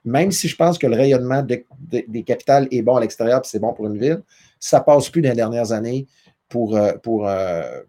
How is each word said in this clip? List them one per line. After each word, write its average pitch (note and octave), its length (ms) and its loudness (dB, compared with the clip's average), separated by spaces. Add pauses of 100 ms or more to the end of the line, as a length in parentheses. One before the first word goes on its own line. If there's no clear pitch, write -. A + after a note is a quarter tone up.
Même C#3+ 260 2
si E3+ 180 -2
je - 80 -4
pense E3+ 200 2
que C#3+ 100 -2
le A2+ 100 2
rayonnement C3 460 2
de, A#2+ 220 -4 (160)
de, - 260 -6
des A2+ 180 -10
capitales C#3 460 2
est B2 120 -2
bon B2 140 4
à A#2+ 40 4
l'extérieur, A#2 400 0
puis - 100 -14
c'est G#2+ 80 -6
bon A2 140 -2
pour A2 140 -8
une G#2 120 -6
ville, D3+ 240 -2 (380)
ça - 200 4
passe D3 280 4
plus E3+ 140 0
dans C3+ 80 2
les A#2 40 -2
dernières A#2 380 -2
années A#2 340 -4 (420)
pour, A2 280 -2
euh, G#2 160 2 (100)
pour, G#2+ 260 -2
euh, E2+ 600 -4